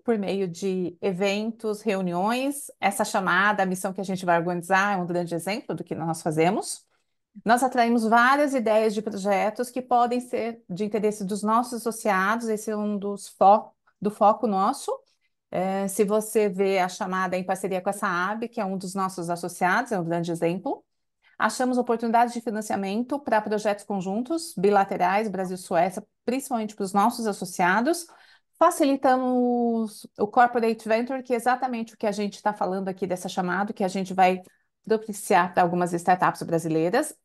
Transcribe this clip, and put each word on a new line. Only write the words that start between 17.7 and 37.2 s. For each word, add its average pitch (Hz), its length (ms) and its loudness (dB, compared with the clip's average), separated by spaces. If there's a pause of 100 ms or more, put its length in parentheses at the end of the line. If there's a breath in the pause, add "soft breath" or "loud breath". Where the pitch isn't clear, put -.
com 202 80 -4
a 196 40 0
saab, 202 540 -4
que 226 140 -8
é 196 40 -4
um 190 120 -4
dos 185 160 -8
nossos 185 380 -4
associados, 185 600 0
é 202 80 0
um 165 60 -2
grande 170 260 -2
exemplo. 175 540 -2 (540 soft breath)
Achamos 247 400 0
oportunidades 233 560 2
de 233 40 -8
financiamento 214 800 -4
para 220 240 0
projetos 208 420 -2
conjuntos, 220 720 -4
bilaterais, 196 720 2
Brasil-Suécia, 185 800 -2 (180)
principalmente 233 520 -4
pros 196 180 -4
nossos 226 320 2
associados. 196 800 0 (540 soft breath)
Facilitamos 254 1500 2 (140)
o 208 80 2
Corporate 233 600 2
Venture, 247 360 0
que 254 100 -4
é - 20 2
exatamente 240 600 -2
o - 20 -20
que - 80 -4
a 208 60 0
gente 202 320 -6
tá 208 100 0
falando 190 360 -4
aqui 185 180 -4
dessa 185 200 -4
chamada, 185 460 -2
que 214 100 -4
a 185 40 2
gente 190 260 -4
vai 185 300 4 (400 soft breath)
propiciar 208 680 0
pra 180 120 4
algumas 175 300 0
startups 170 500 2
brasileiras, 165 800 0